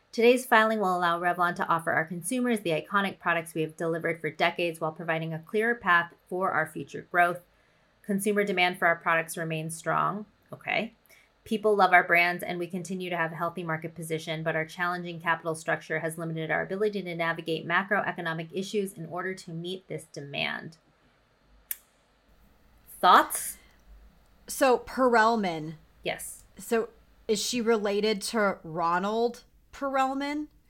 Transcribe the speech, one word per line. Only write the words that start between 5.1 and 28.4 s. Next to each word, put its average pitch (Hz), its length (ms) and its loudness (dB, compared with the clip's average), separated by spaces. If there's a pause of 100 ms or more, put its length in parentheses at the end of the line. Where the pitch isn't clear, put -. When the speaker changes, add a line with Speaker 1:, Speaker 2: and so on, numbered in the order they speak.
Speaker 1:
a 160 60 -6
clearer 226 360 -2
path 170 380 2 (160)
for 185 220 0
our 156 140 0
future 156 460 -10
growth. 175 300 2 (600)
Consumer 202 440 0
demand 180 340 2
for 175 80 4
our 170 80 4
products 165 400 0
remains 160 400 -4
strong. 160 500 0 (280)
Okay. - 400 -4 (500)
People 214 320 0
love 185 160 6
our 180 140 8
brands, 175 380 2
and 175 140 -6
we 175 80 -4
continue 180 440 -8
to 175 80 -2
have 165 160 -2
a - 20 -10
healthy 170 260 -4
market 165 320 -6
position, 160 480 -6
but 160 140 -2
our 160 80 -2
challenging 175 560 -6
capital 165 340 0
structure 160 460 -4
has 160 180 -4
limited 160 320 -6
our 165 120 0
ability 196 400 -2
to 175 120 -8
navigate 165 540 -4
macroeconomic 175 840 -2
issues 190 400 -4
in 160 140 -12
order 180 260 -6
to 190 180 -14
meet 175 380 -8
this 156 240 -10
demand. 143 640 -8 (2250)
Thoughts? - 560 6 (880)
Speaker 2:
So, 254 300 4
Perelman. 220 960 2 (300)
Speaker 1:
Yes. - 420 -8 (120)
Speaker 2:
So, 226 300 -2 (400)
is 208 180 0
she 247 140 -2
related 208 600 2
to 208 420 0